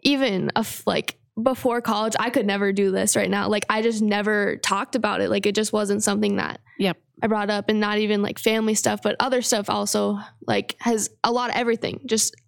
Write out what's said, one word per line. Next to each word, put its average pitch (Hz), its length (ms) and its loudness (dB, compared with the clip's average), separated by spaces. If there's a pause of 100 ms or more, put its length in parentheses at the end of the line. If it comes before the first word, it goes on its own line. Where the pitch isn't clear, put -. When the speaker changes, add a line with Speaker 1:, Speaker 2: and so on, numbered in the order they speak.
Speaker 1:
even 240 540 2
a - 40 4
f-, - 280 -6
like, - 300 -2 (240)
before 240 400 0
college, 220 380 0
I 233 100 0
could 247 160 0
never 202 260 2
do 196 200 2
this 190 240 0
right 202 140 2
now. 196 200 0
Like, 214 200 0
I 220 120 0
just 220 200 0
never 208 560 2
talked 196 380 -2
about 208 260 0
it. 180 80 0
Like, 202 160 2
it 208 100 2
just 214 180 -2
wasn't 208 300 0
something 202 340 0
that - 220 -4 (200)
Speaker 2:
Yep. 190 180 0 (240)
Speaker 1:
I 226 60 0
brought 208 220 0
up, 208 200 -2
and 214 100 2
not 208 200 0
even, 208 220 0
like, - 180 -4
family 220 340 2
stuff, 208 280 0
but 208 180 0
other 254 220 2
stuff 214 280 0
also, 208 480 0 (300)
like, - 320 -2
has 226 300 0 (140)
a 240 80 4
lot 240 200 0
of - 40 -2
everything 233 500 -2
just 220 300 0 (120)